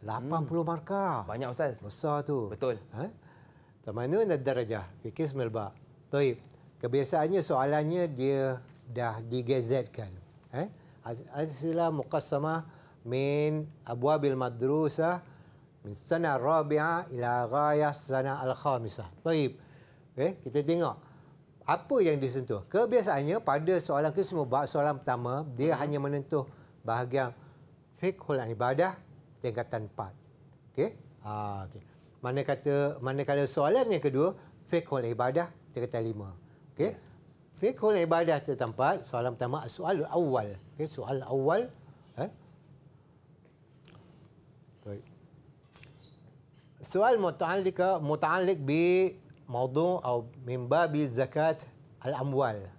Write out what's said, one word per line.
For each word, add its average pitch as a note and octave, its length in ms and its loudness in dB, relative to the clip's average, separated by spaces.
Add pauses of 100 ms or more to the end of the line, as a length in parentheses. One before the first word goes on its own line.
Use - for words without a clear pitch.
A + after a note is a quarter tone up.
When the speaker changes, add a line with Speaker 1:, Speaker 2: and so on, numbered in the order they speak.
Speaker 1:
Lapan C3 400 -2
puluh E3 160 0
Speaker 2:
Hmm. E3 160 -2
Speaker 1:
markah. D#3+ 480 -2
Speaker 2:
Banyak, B2 320 -6
Ustaz. C#3 240 -2
Speaker 1:
Besar D3 400 -2
tu. B2+ 320 -2
Speaker 2:
Betul. A#2+ 240 -2 (160)
Speaker 1:
Ha? D#3 160 -6
Macam - 880 -16
mana F3 320 2
nak C#3 160 0
darajah? A2+ 400 0 (160)
Fikir C#3+ 320 -4
Melba. A2+ 400 -4 (400)
Taib. C#3 240 2 (400)
Kebiasaannya D3+ 640 2
soalannya D3+ 720 2
dia C3+ 480 0 (240)
dah A#2 400 -4
digazetkan. A#2+ 880 -2 (400)
Eh? D#3+ 160 -4 (320)
As-, A#2 320 -10
Al-Sila D#3+ 560 0
Muqassamah D#3 720 -2 (480)
min D3 560 0 (240)
Abwabil C#3 480 2
Madrusah D3 880 0 (560)
min G#2 160 -12
sana E3 400 0
rabi'ah D3+ 720 2
ila A#2+ 400 0
ghayah D3 400 4
sana C3+ 480 -2
al-khamisah. B2 720 -2 (160)
Taib. D#3 320 2 (560)
Okey, F3 320 -2
kita C3+ 160 0
tengok D#3+ 320 2 (720)
apa D#3+ 300 0 (100)
yang D3+ 160 4
disentuh. B2 480 -2
Kebiasaannya G3+ 720 2
pada D#3 400 2
soalan D3+ 320 2
Kismu D#3+ 320 0
Ba, C3+ 240 0
soalan C#3+ 320 0
pertama, B2 400 -2 (160)
dia D3+ 160 2
Speaker 2:
Hmm. C3 80 -2
Speaker 1:
hanya D3 160 -2
menentuh C#3 480 -2 (400)
bahagian B2 480 0 (720)
fiqhul F3+ 320 -2 (160)
ibadah C3 480 0 (400)
tingkatan A#2 480 -4
empat. G2 240 -10 (640)
Okey? F3+ 160 0 (320)
Ha, G#2 480 -6
okey. G2+ 80 -16 (400)
Mana C3 240 -2
kata, C#3+ 560 0
manakala C#3 480 0
soalan F3 400 4
yang F#3 160 0
kedua, D3 320 2 (320)
fiqhul C#3 400 -2
ibadah C3 400 0 (240)
tingkatan A#2+ 400 -4
lima. G2 240 -10 (400)
Okey? - 160 0
Speaker 2:
Ya. - 80 -12 (560)
Speaker 1:
Fiqhul G#3+ 480 2
ibadah E3 400 2
tingkatan A#2+ 320 -2
empat, D3+ 320 2
soalan A#2+ 320 -2
pertama, B2+ 320 -2
soal F3+ 400 0
awal. B2 480 0 (160)
Okey, D3+ 80 -4
soal C3 400 -6
awal. D#3+ 480 0 (480)
Eh? D#3 80 -4 (2500)
Baik. G2+ 200 -12 (1800)
Soal A3 320 4
muta'alliqa-, F3+ 880 2
muta'alliq E3 560 2
bi F3 560 4 (320)
mawdu' C3 560 2
atau A#2+ 240 0 (160)
min B2 240 -4
babi D3+ 400 4
zakat D3+ 640 0 (320)
al-amwal. C3 640 0 (120)